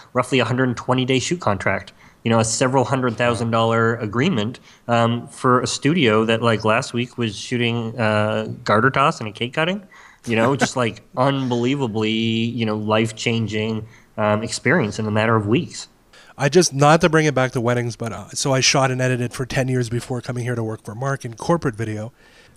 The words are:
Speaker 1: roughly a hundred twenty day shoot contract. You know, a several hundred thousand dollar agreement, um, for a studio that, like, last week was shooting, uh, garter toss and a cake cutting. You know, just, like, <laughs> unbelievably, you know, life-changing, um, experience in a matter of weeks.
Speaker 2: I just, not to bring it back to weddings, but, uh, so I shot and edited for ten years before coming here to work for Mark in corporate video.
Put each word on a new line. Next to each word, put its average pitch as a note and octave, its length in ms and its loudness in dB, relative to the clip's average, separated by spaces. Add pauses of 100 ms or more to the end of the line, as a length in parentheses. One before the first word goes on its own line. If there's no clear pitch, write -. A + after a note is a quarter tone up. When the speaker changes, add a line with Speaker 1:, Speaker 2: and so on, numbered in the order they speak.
(120)
Speaker 1:
roughly B2+ 280 0
a A#2 40 4
hundred B2 320 0
twenty B2+ 300 0
day C3 140 2
shoot F3 200 -4
contract. G2 540 -2 (320)
You A#2 40 0
know, A#2 100 4
a A2+ 40 4
several B2+ 400 2
hundred B2+ 320 -2
thousand A#2+ 360 0
dollar A2+ 440 2
agreement, A#2+ 640 -2 (300)
um, A#2 400 2
for B2+ 320 2
a A#2+ 60 -2
studio A#2+ 580 2
that, A2+ 160 2
like, A2+ 240 0
last A2 280 0
week A#2+ 240 -6
was A2 200 -4
shooting, A#2 600 -2
uh, A2 500 0 (180)
garter A2 240 4
toss C#3+ 320 2
and A2 80 -8
a - 20 -12
cake A#2+ 220 -6
cutting. F3+ 280 -2 (440)
You A#2 100 0
know, A#2+ 220 2
just, A#3 180 -2
like, A#2 340 -2
<laughs> - 60 -20
unbelievably, B2 960 0
you A2+ 540 -2
know, G#2+ 100 -2
life-changing, A2 1120 -2 (300)
um, G#2+ 260 2
experience B2 560 0
in A2 60 -4
a G#2+ 60 -2
matter A2 260 2
of G2+ 100 -2
weeks. - 400 -2 (540)
Speaker 2:
I C#3 60 2
just, E3 260 4
not D3 280 6
to F3 80 4
bring D#3 160 4
it C#3+ 100 2
back C3 160 2
to C3 80 -2
weddings, A#2+ 380 0
but, A2+ 160 -8
uh, G#2 160 -14
so - 240 -2
I C3 80 2
shot C3 300 2
and B2+ 100 -2
edited B2+ 320 -2
for C3 120 -6
ten C3 220 -2
years B2 220 0
before A#2+ 320 -6
coming B2 240 -6
here B2 100 -2
to A#2 80 -2
work A2 220 -8
for G#2 100 -12
Mark C3+ 300 -4
in A#2+ 80 -12
corporate D#3 420 -2
video. G#2+ 380 -6 (440)